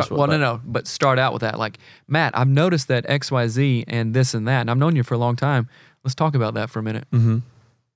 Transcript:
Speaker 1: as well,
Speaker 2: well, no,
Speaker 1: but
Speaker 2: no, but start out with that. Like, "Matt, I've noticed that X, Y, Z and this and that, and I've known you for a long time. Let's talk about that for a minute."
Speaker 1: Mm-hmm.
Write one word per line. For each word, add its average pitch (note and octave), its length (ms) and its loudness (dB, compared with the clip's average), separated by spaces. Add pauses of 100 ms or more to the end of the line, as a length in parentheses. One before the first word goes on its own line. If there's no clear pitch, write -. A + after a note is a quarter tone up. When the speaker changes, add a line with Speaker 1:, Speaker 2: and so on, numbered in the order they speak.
Speaker 1:
as - 60 -8
well, B2 80 -2
Speaker 2:
well, C#3+ 80 2
no, D3+ 60 2
Speaker 1:
but D#3 60 2
Speaker 2:
no, B2 260 0
but A#2+ 220 -6
start C3+ 320 2
out C3 140 2
with A#2 80 -4
that. A2 160 -4
Like, A2 220 -6 (280)
"Matt, D3 300 0
I've B2+ 120 2
noticed D3+ 400 2
that A#2+ 200 0
X, C#3 220 -2
Y, B2 160 2
Z B2 400 0
and A2+ 260 -2
this B2+ 200 2
and A2 140 -2
that, B2+ 140 2
and A#2 100 -4
I've A#2+ 60 2
known D#3 180 2
you C3 80 2
for A#2+ 100 -4
a A#2+ 40 0
long A#2+ 180 0
time. C3 320 0 (360)
Let's C3 120 -4
talk D#3 200 0
about A2+ 200 0
that A2 140 -6
for - 100 -8
a A2 40 -6
minute." A2 280 -6
Speaker 1:
Mm-hmm. A#2 260 4 (580)